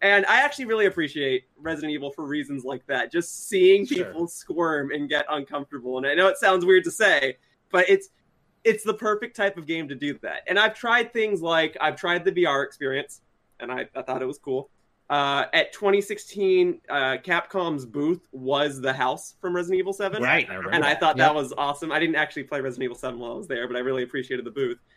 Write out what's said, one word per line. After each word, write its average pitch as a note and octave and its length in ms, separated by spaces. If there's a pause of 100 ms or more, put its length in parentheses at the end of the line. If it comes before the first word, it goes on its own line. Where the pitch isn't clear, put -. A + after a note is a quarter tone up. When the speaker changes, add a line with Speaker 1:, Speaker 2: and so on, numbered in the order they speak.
Speaker 1:
And G3 240
I A#3+ 160
actually C#4+ 240
really A3 200
appreciate C#3+ 600 (120)
Resident D3+ 340
Evil C#3 200
for D#3 140
reasons C#3 380
like C3 220
that. B2 240
Just - 380
seeing G3 360
Speaker 2:
Sure. G#3+ 200
Speaker 1:
people E3+ 240
squirm D3+ 640
and D3 160
get D3 200
uncomfortable. C#3 680
And C3+ 80
I C#3+ 80
know F#3 140
it F3+ 100
sounds F#3+ 260
weird F#3 200
to E3 80
say, D3 460 (340)
but F3+ 160
it's, G3 220 (520)
it's - 220
the A3 100
perfect G#3+ 400
type G3 220
of D#3+ 100
game D#3+ 220
to C#3 80
do C#3 220
that. D#2+ 280
And F#3 140
I've A3 140
tried A#3+ 380
things G#3+ 280
like, D#3+ 400
I've D3 160
tried F3 280
the F#3 60
V F3 160
R C#3 160
experience, C3+ 600 (360)
and A#2+ 140
I, B2+ 240
I C3 60
thought B2+ 200
it C3 40
was C#3+ 120
cool. C3+ 320 (380)
Uh, C#3+ 460
at E3 180
twenty G3 280
sixteen, F#3 880
uh, C3+ 360
Capcom's E3+ 600
booth D3 460
was C#3 500
the C3 120
house C3 480
from F3+ 160
Resident F3+ 240
Evil F#3 120
seven. G3 300
Speaker 2:
Right, C3+ 260
I - 60
remember F#2 160
Speaker 1:
And D#3 140
I D3 60
Speaker 2:
that. D3+ 100
Speaker 1:
thought D#3 160
Speaker 3:
Yep. D3+ 100
Speaker 1:
that D3+ 80
was C#3 240
awesome. C#3+ 320
I D#3+ 80
didn't D#3+ 160
actually D3 300
play C#3+ 160
Resident C3 240
Evil A#2+ 120
seven B2+ 220
while A#2+ 140
I - 20
was - 140
there, B2 180
but B2 100
I B2+ 40
really B2+ 240
appreciated B2 420
the A2+ 60
booth. B2+ 260 (180)